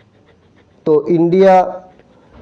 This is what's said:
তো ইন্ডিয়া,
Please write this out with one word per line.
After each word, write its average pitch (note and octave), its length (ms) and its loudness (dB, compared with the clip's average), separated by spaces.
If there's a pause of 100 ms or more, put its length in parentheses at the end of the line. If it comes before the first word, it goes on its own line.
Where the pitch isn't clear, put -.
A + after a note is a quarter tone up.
(880)
তো D#3+ 60 0 (240)
ইন্ডিয়া, F#3 380 2 (880)